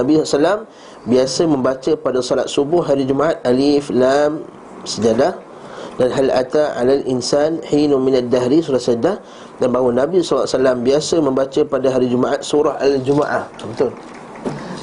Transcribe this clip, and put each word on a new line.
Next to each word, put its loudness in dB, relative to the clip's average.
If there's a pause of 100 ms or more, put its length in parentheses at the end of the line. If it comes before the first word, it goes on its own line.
Nabi 4
sallallahu 0
alaihi 2
wasallam 2 (420)
biasa 2
membaca 0
pada -2
solat 0
subuh 0
hari 0
Jumaat 0
Alif 2
Lam 2 (400)
Sajadah 0 (640)
dan 2
Hal 2
Ata 0
'alal 2
Insan 0
Hinun 2
Minad 2
Dahri, 2
surah 0
Sajdah, 0 (400)
dan 0
bahawa 2
Nabi 2
sallallahu 0
alaihi -2
wasallam 2
biasa 2
membaca 0
pada -2
hari 2
Jumaat 0
surah 0
Al-Jumaah. 0 (280)
Betul. 0 (920)